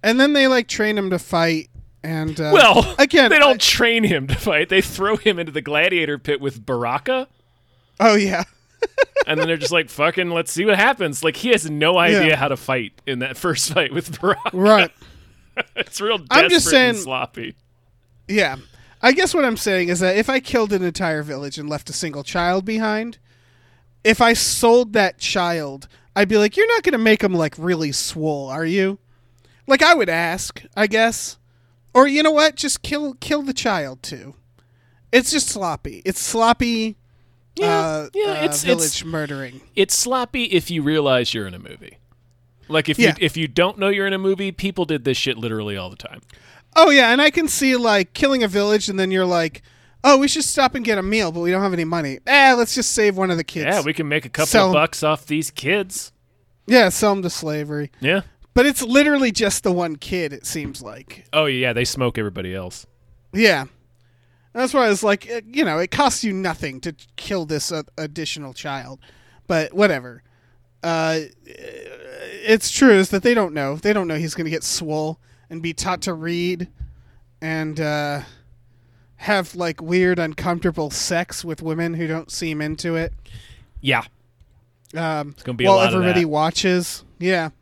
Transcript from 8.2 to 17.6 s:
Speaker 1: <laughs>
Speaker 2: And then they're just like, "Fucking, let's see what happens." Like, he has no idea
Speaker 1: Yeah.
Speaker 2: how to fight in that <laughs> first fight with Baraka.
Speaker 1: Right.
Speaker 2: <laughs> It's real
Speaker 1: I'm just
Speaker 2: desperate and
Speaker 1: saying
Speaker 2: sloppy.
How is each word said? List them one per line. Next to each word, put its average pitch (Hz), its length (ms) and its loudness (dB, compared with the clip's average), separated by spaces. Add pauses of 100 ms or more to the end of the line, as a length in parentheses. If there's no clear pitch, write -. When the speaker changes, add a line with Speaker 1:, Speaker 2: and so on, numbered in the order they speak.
Speaker 1:
<laughs> - 40 -20 (760)
Speaker 2:
And 156 120 -2
then 160 100 0
they're 165 100 0
just 143 140 -4
like, 165 180 -2
"Fucking, 170 400 0
let's 170 220 -4
see 175 120 -2
what 208 120 4
happens." 202 480 0
Like, 156 120 0
he 240 140 -4
has 170 180 2
no 151 300 2
idea 175 300 4
Speaker 1:
Yeah. 156 80 4
Speaker 2:
how 139 120 0
to 139 80 -2
fight 127 360 -4 (140)
in 131 120 -4
that 131 180 -6
<laughs> - 80 -14
first 160 300 -2
fight 160 180 0
with 160 280 -6
Baraka. 202 360 -2
Speaker 1:
Right. 196 400 6
Speaker 2:
<laughs> - 800 -14
It's - 240 -8
real 208 200 -2 (100)
Speaker 1:
I'm 320 180 6
just 349 180 4
Speaker 2:
desperate 285 120 4 (100)
and 240 80 0
Speaker 1:
saying 190 80 -8
Speaker 2:
sloppy. 131 520 -8 (720)